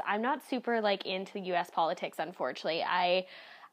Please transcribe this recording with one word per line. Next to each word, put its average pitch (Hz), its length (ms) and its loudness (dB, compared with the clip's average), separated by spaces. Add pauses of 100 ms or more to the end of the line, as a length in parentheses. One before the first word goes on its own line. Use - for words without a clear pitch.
I'm 208 160 0
not 277 260 0
super, 233 340 0
like, 202 260 2
into 190 320 -4
U 180 160 -2
S 170 160 0
politics, 175 480 0
unfortunately. 160 640 -2
I, 180 420 4 (480)